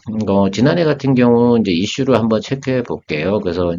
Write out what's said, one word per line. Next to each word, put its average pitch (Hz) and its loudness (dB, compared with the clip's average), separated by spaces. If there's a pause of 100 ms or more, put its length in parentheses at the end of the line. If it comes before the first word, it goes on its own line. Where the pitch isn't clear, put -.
음, 107 -4
어, 98 2
지난해 151 0
같은 143 0
경우 120 4
이제 98 0
이슈를 120 0
한번 110 0
체크해 131 -4
볼게요. 85 -4
그래서 87 -2